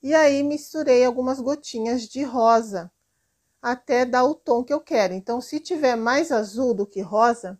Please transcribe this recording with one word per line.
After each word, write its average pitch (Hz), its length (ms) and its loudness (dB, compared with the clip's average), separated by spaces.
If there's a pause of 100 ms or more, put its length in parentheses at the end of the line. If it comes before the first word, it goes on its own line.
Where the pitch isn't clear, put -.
E 269 120 -2
aí, 285 300 4
misturei 294 640 2
algumas 254 340 -2
gotinhas 247 640 -4
de 247 200 -10
rosa, 226 680 2 (720)
até 247 420 -2
dar 254 220 2
o 302 100 0
tom 247 260 -2
que 254 120 -4
eu 302 80 -2
quero. 208 320 0
Então, 214 260 -6
se 302 220 -8
tiver 302 340 0
mais 262 380 0
azul 226 400 -2
do 202 120 -2
que - 140 -10
rosa 202 600 0